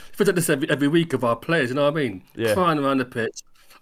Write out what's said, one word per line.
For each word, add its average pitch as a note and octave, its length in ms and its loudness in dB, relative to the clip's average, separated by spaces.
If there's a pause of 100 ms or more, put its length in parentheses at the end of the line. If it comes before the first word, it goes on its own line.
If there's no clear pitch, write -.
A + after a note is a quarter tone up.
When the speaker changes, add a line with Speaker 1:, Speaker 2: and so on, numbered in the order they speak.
(160)
Speaker 1:
feels G3 120 2
like F#3 80 2
this E3 140 0
every, D3 200 0
every C#3+ 180 2
week E3 260 2
of B2 100 -2
our A#2 120 2
players, D3 340 -2
you B2+ 60 -6
know D3 80 0
what D3 140 2
I D3+ 60 -2
mean? G2 200 -6 (120)
Speaker 2:
Yeah. A2 180 0
Speaker 1:
Crying F3 260 2
around C#3 180 0
the B2+ 80 0
pitch. A#2 360 -6 (400)